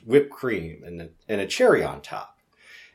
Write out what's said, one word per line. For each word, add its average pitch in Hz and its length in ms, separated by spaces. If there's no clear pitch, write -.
whipped 143 240
cream 90 560
and, 85 240
and 104 120
a 98 60
cherry 226 380
on - 160
top - 380